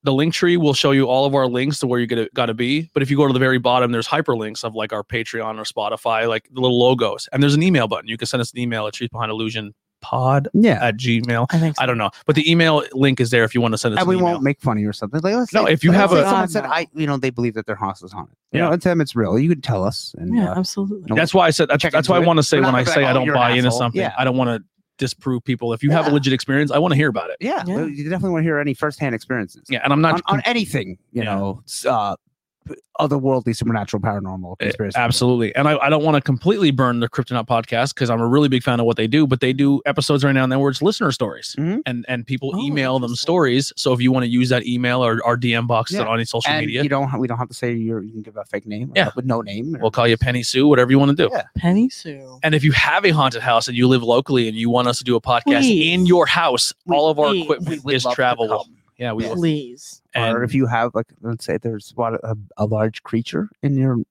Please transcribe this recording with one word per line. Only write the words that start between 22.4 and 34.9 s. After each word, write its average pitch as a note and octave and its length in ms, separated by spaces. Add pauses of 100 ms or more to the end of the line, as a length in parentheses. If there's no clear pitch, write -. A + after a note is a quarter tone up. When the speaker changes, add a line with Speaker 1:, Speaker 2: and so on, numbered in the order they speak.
Speaker 1:
say - 160
Speaker 2:
We're C3+ 40
not C3+ 100
Speaker 1:
when - 20
I B2 40
Speaker 2:
gonna B2 60
be B2 100
Speaker 1:
say D#3 80
Speaker 2:
like, C3+ 40
Speaker 1:
I B2+ 40
Speaker 2:
"Oh, B2+ 40
Speaker 1:
don't C3 120
Speaker 2:
you're D3 100
an B2 40
Speaker 1:
buy A#2+ 120
into B2 160
Speaker 2:
asshole." A#2+ 100
Speaker 1:
something, A#2+ 220
Speaker 2:
Yeah. B2 180
Speaker 1:
I C3 60
don't B2+ 120
wanna A#2 240 (380)
disprove B2+ 460
people. A#2+ 280
If A2+ 100
you C#3+ 80
have D#3 160
a - 20
Speaker 2:
Yeah. D3 60
Speaker 1:
legit C3+ 180
experience, C3+ 380
I C3+ 80
wanna D#3+ 180
hear D3+ 120
about G2 220
it. - 100
Speaker 2:
Yeah, C#4+ 260
Speaker 3:
Yeah. F#3 100
Speaker 2:
well, D#3 120
you C#3+ 160
definitely F#3 260
wanna D#3+ 140
hear D#3 140
any C#3+ 160
firsthand C#3+ 400
experiences. A2+ 540
Speaker 1:
Yeah, C3 140
and C#3 100
I'm D3 80
not D#3+ 140
Speaker 2:
on, F3 120
on G3 100
Speaker 1:
com- - 80
Speaker 2:
anything, D3+ 540 (140)
you A#2 100
Speaker 1:
Yeah. G#2 120
Speaker 2:
know, G2 320
s-, - 200
uh, G#2+ 280 (540)
p-, - 60 (260)
otherworldly, C3 560
supernatural, A2 440
paranormal, F#2+ 600
Speaker 1:
Eh, A2+ 60
Speaker 2:
conspiracy. G#2+ 300